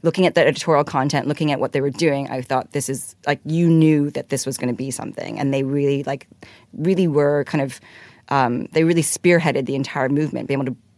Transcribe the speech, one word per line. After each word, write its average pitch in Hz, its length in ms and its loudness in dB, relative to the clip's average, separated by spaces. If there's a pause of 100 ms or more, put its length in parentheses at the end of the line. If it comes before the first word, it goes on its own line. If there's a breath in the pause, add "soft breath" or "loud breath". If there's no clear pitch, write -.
looking 165 240 2
at - 100 2
the 151 120 6
editorial 151 380 2
content, 143 420 -2
looking 151 240 -2
at 135 80 -2
what 131 140 -4
they 139 80 0
were 139 80 -2
doing, 139 400 0
I 131 120 -6
thought, 127 300 -4
"This 139 160 -4
is," - 280 -8 (120)
like, 143 160 -2
you 165 240 2
knew 156 440 4
that - 180 -8
this 135 160 -4
was 123 120 -6
gonna 123 160 -4
be 131 180 -8
something. - 480 -10
And 139 140 0
they 135 100 0
really, 143 400 0
like, 139 220 -6 (460 loud breath)
really 175 360 0
were 147 380 2
kind 151 160 -2
of, 135 200 -6 (480 loud breath)
um, 127 420 0
they 160 140 2
really 170 160 4
spearheaded 156 640 2
the 139 100 -4
entire 135 320 -2
movement, 143 400 -2
being 139 140 -2
able 123 100 -4
to, 120 60 -10 (200)